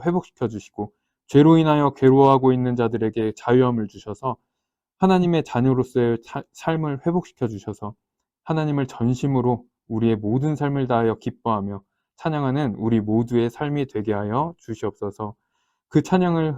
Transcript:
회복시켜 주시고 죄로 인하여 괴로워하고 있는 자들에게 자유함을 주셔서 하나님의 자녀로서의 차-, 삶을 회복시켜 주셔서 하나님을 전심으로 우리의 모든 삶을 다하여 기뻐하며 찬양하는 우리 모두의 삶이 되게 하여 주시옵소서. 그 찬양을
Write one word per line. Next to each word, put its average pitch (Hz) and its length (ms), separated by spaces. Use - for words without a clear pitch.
회복시켜 175 420
주시고 104 460
죄로 156 300
인하여 151 320
괴로워하고 135 640
있는 123 240
자들에게 110 580
자유함을 120 540
주셔서 107 480
하나님의 180 440
자녀로서의 123 800
차-, - 200
삶을 156 520
회복시켜 170 440
주셔서 104 440
하나님을 151 420
전심으로 123 800
우리의 113 260
모든 123 400
삶을 139 320
다하여 113 280
기뻐하며 101 680
찬양하는 143 600
우리 113 260
모두의 117 480
삶이 143 380
되게 107 260
하여 113 460
주시옵소서. 104 760
그 151 120
찬양을 165 560